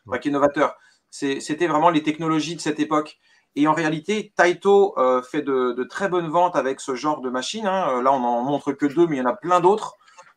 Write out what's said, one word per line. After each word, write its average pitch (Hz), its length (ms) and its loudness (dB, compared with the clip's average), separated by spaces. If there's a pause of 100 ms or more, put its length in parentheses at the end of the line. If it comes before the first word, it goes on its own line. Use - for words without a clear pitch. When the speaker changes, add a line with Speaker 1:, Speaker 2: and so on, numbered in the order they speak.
Speaker 1:
enfin, 104 80 -8
Speaker 2:
Ouais. 123 80 -4
Speaker 1:
qui 147 80 -2
est - 20 0
novateur. 143 460 2 (320)
C'est, 139 320 -4
c'était 160 260 -2
vraiment 156 220 4
les 156 140 2
technologies 160 520 -2
de 151 60 -14
cette 151 180 -4
époque. 151 380 -2 (400)
Et 147 100 4
en 156 60 2
réalité, 160 600 -2
Taito, 190 600 4
euh, 127 240 2
fait 143 200 -6
de, 131 300 0
de 123 140 -6
très 190 240 -6
bonnes 170 180 -2
ventes 175 300 0
avec 135 240 -2
ce 135 120 -6
genre 143 280 -4
de 127 80 -6
machine, 131 380 -6
hein. 185 220 0
Euh, 127 120 0
là, 131 100 2
on 131 120 0
en 120 200 0
montre 139 300 -2
que 147 120 -2
deux, 165 220 4
mais 151 100 -2
il - 20 -4
y - 20 -2
en 127 80 -2
a - 40 -2
plein 180 280 0
d'autres. 202 340 2 (420)